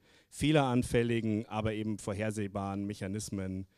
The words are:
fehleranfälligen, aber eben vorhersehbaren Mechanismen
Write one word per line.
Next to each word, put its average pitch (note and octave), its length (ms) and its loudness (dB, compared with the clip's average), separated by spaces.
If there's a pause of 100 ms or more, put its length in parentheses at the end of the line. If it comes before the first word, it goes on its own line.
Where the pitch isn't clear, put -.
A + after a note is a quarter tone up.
(300)
fehleranfälligen, A#2+ 1160 2
aber G#2+ 280 -2
eben G#2+ 260 -2
vorhersehbaren G2+ 840 -2
Mechanismen G2 840 -6 (100)